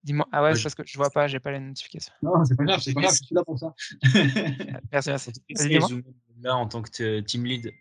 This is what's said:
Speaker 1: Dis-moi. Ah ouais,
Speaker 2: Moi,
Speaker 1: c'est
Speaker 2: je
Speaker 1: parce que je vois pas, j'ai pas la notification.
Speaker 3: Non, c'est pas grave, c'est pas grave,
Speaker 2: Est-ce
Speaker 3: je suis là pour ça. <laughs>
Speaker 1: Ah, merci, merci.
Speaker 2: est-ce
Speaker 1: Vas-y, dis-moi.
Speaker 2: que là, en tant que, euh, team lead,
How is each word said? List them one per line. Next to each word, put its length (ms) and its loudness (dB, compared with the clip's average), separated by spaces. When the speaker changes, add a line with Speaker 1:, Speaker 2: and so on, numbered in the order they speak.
Speaker 1:
Dis-moi. 280 -2
Ah 100 2
ouais, 80 6
Speaker 2:
Moi, 40 4
Speaker 1:
c'est 60 2
Speaker 2:
je 40 -4
Speaker 1:
parce 100 -6
que 120 -14
je 120 -16
vois 120 2
pas, 180 2
j'ai 120 -4
pas 100 -8
la 100 -6
notification. 520 -14
Speaker 3:
Non, 220 4
c'est 120 4
pas 80 2
grave, 160 2
c'est 120 -4
pas 80 0
grave, 120 4
Speaker 2:
Est-ce 100 2
Speaker 3:
je 40 -18
suis 80 -8
là 100 4
pour 140 -6
ça. 160 -8
<laughs> 720 2
Speaker 1:
Ah, 60 -10
merci, 160 0
merci. 220 -6
Speaker 2:
est-ce 140 -4
Speaker 1:
Vas-y, 80 2
dis-moi. 180 4
Speaker 2:
que 200 -6
là, 140 0
en 140 0
tant 140 -6
que, 200 -8
euh, 180 0
team 240 -4
lead, 360 -4